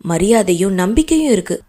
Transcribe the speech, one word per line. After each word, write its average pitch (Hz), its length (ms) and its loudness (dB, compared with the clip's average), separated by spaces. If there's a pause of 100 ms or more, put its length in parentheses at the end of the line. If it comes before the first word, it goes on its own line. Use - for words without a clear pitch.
மரியாதையும் 190 800 0
நம்பிக்கையும் 311 500 0
இருக்கு. 180 240 -2 (120)